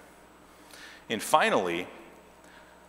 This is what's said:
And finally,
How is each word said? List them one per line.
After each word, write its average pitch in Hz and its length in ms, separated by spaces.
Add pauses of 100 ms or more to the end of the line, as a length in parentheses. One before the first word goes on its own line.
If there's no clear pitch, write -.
(1080)
And 110 140
finally, 107 640 (1040)